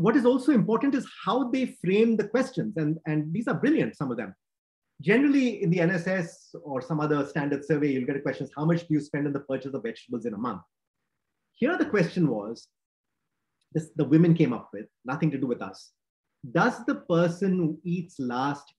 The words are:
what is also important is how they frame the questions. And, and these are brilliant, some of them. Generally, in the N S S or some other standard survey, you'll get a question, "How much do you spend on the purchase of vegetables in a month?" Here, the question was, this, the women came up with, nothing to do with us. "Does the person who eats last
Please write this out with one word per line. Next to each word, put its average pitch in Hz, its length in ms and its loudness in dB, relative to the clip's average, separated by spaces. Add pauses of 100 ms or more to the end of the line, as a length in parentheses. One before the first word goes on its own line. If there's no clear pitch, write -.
what 233 140 6
is 233 60 2
also 262 260 4
important 226 480 2
is - 60 -8 (200)
how 226 120 0 (160)
they 262 300 -4
frame 214 340 2
the 196 180 -2
questions. - 420 -2
And, 156 200 -2 (120)
and 151 260 -2
these 233 120 -4
are 247 60 -2 (100)
brilliant, 226 380 0
some 131 120 -4
of 110 80 -8
them. 95 120 -10 (760)
Generally, 269 380 4 (160)
in 170 60 0
the 175 120 2
N 175 100 4
S 180 160 -2
S - 560 -6
or 135 260 -6
some 156 160 -2
other 147 140 2 (140)
standard 143 300 -2
survey, 147 280 0
you'll 131 200 -2
get 139 40 -2
a 139 120 -6
question, 135 280 -6
"How 151 100 -4
much 165 220 2
do 156 80 0
you 147 40 4
spend 147 280 -4
on 143 60 -2
the 135 80 -4 (100)
purchase 135 220 -6
of 120 100 -6
vegetables 113 420 -8
in 110 80 -4
a 98 40 -8
month?" 107 240 -6 (920)
Here, 330 240 0
the 339 80 0
question 175 440 0
was, 110 380 -8 (1040)
this, 151 220 -4
the 147 100 0
women 165 280 8
came 139 200 4
up 107 200 -10
with, 104 140 -12 (180)
nothing 147 260 -2
to 135 60 -6
do 131 80 -4
with 117 160 -4
us. - 300 -14 (600)
"Does 214 340 2
the 277 100 -2 (200)
person 175 440 2
who 165 240 -2
eats 175 340 -6
last 131 600 -4